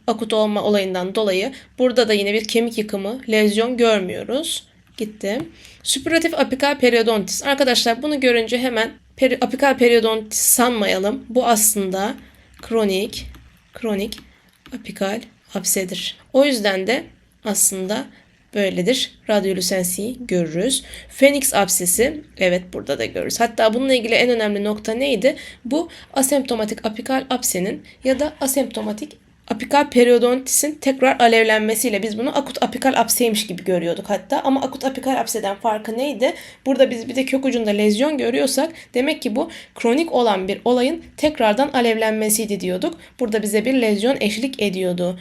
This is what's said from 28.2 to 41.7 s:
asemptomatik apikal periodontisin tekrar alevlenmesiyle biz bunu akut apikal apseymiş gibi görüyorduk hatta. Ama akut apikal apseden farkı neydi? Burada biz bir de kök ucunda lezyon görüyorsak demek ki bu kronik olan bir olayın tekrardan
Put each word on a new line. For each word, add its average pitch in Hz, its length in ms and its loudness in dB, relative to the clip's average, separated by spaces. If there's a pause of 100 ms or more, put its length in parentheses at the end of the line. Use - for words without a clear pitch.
asemptomatik 226 760 -4 (320)
apikal 285 420 0
periodontisin 247 840 4
tekrar 262 460 2
alevlenmesiyle 220 840 2
biz 214 160 -4
bunu 240 200 -2
akut - 240 -4
apikal 262 340 0
apseymiş 220 500 2
gibi 180 180 -10
görüyorduk 175 460 -2
hatta. 202 300 -2
Ama 269 220 0
akut 269 220 -6
apikal 262 360 -2
apseden 208 360 -4
farkı 214 420 -4
neydi? 269 360 0 (320)
Burada 262 240 4
biz 233 180 -8
bir 240 80 -8
de 262 80 2
kök 262 200 -2
ucunda 233 260 0
lezyon 214 480 2
görüyorsak 269 540 0 (220)
demek 294 280 0
ki 214 140 -4
bu 330 140 -2 (240)
kronik 285 380 0
olan 202 360 2
bir 196 160 -4
olayın 254 400 2 (120)
tekrardan 226 560 2